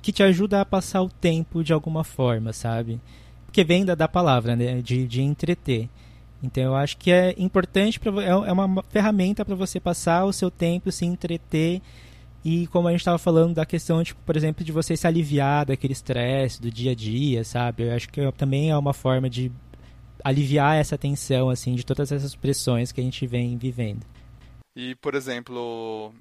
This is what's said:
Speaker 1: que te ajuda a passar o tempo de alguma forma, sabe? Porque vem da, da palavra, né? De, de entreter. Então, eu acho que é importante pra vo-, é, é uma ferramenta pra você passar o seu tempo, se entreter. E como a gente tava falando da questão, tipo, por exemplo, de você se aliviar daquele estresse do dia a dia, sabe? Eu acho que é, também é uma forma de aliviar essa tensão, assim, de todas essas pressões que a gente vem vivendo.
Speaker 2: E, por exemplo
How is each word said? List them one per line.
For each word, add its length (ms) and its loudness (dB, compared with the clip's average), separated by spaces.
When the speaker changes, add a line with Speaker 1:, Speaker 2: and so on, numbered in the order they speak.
Speaker 1:
que 120 -4
te 100 2
ajuda 380 4
a 40 2
passar 380 -2
o 80 -2
tempo 520 -2
de 100 0
alguma 320 0
forma, 480 -2
sabe? 480 -4
Porque 200 2
vem 200 4
da, 100 0
da 140 2
palavra, 480 2
né? 240 -2
De, 260 -2
de 140 -2
entreter. 720 -2
Então, 200 -2
eu 120 0
acho 220 -2
que 160 2
é 240 6
importante 640 0
pra 100 -2
vo-, 100 -2
é, 80 -2
é 240 2
uma 320 2
ferramenta 600 0
pra 100 -4
você 240 -4
passar 460 0
o 80 0
seu 180 -2
tempo, 400 -2
se 140 -4
entreter. 760 -2
E 260 0
como 200 2
a 40 4
gente 120 0
tava 140 2
falando 360 4
da 120 0
questão, 360 0
tipo, 220 -8
por 120 0
exemplo, 280 -2
de 80 -8
você 240 0
se 100 -2
aliviar 600 2
daquele 260 -2
estresse 680 -2
do 80 -4
dia 220 -2
a 20 0
dia, 500 -2
sabe? 380 -2
Eu 120 0
acho 140 -4
que 120 -8
é, 120 0
também 380 0
é 60 2
uma 180 0
forma 340 0
de 240 -4
aliviar 520 2
essa 220 0
tensão, 520 0
assim, 240 -2
de 100 -4
todas 280 -2
essas 220 -4
pressões 580 -2
que 80 -8
a 40 -2
gente 220 -4
vem 300 -2
vivendo. 480 -6
Speaker 2:
E, 200 -10
por 180 -6
exemplo 1080 -8